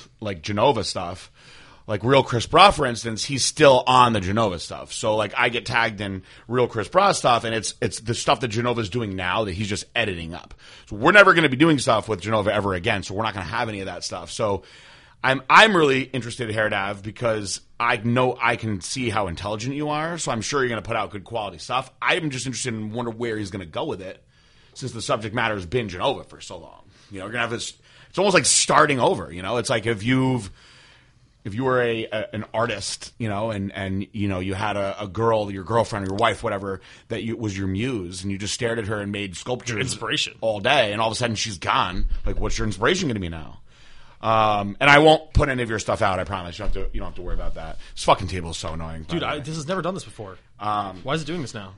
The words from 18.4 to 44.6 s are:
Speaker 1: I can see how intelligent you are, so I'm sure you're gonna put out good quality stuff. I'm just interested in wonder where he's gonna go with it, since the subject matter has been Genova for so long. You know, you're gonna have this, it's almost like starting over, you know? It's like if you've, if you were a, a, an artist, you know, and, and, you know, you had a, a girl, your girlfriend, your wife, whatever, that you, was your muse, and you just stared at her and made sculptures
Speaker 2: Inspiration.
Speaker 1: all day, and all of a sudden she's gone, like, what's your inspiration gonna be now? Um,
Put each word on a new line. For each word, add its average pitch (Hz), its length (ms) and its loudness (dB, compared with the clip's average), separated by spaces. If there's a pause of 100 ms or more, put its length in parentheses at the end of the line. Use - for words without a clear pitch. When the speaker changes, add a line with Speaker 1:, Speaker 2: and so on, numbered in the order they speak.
Speaker 1:
I 117 160 2
can 104 240 -6
see 123 300 -6
how 101 180 0
intelligent 107 480 -6
you 151 140 -4
are, 160 280 -4
so 151 140 -4
I'm 113 80 -2
sure 143 200 -2
you're 127 80 2
gonna 110 140 -4
put 113 140 -4
out 101 140 -2
good 98 140 -12
quality 101 340 -8
stuff. 127 320 -4 (120)
I'm 156 280 0
just 127 160 -8
interested 123 280 -6
in 107 180 -8
wonder 117 200 -4
where 113 260 -4
he's 101 120 -6
gonna 95 160 -8
go 117 180 -6
with 110 180 -6
it, 92 200 -14 (520)
since 131 180 -10
the 113 100 -10
subject 113 320 -4
matter 113 200 0
has 92 120 -6
been 110 220 -2
Genova 92 360 -2
for 73 160 -20
so 92 180 -16
long. 64 240 -20 (280)
You 98 100 -14
know, 95 60 -10
you're 107 60 -10
gonna 120 100 -2
have 113 80 -2
this, - 240 -6 (340)
it's - 100 -6
almost 190 160 4
like 156 100 6
starting 147 560 4
over, 101 320 0
you 90 100 -10
know? 104 160 -2
It's 113 120 -2
like 110 160 0
if 110 160 -2
you've, 127 480 2 (960)
if 98 100 -8
you 127 100 -2
were 127 180 4
a, 113 240 0
a, 107 280 -6
an 104 180 -6
artist, 110 640 -4
you 117 100 -2
know, 107 220 -2
and, 101 220 -4
and, 95 400 -4
you 101 160 -2
know, 95 120 -2
you 92 140 -4
had 101 220 -2
a, 98 260 -2
a 104 40 -6
girl, 107 440 2
your 95 140 -8
girlfriend, 107 420 0
your 95 100 -4
wife, 113 260 2
whatever, 98 380 -4 (280)
that 104 140 -6
you, 110 140 -4
was 104 200 -4
your 98 120 -2
muse, 95 540 -4
and 98 100 -4
you 95 60 -4
just 101 160 -6
stared 117 240 -2
at 104 100 -4
her 107 120 -4
and 101 120 -6
made 101 240 -6
sculptures 120 440 -6
Speaker 2:
Inspiration. 117 600 -4
Speaker 1:
all 110 200 0
day, 117 320 4
and 107 80 -4
all 113 80 2
of 110 40 -2
a 104 40 -6
sudden 117 200 -2
she's 98 220 -6
gone, 104 480 2 (180)
like, - 140 0
what's 107 200 0
your 113 80 0
inspiration 143 420 0
gonna 107 120 -2
be 87 80 -6
now? 76 320 -12 (600)
Um, 107 580 2